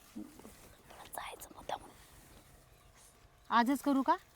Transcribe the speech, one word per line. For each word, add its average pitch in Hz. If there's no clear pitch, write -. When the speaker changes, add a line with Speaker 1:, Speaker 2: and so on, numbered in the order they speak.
Speaker 1:
जायचं -
मुद्दामून. -
Speaker 2:
आजच 233
करू 269
का? 320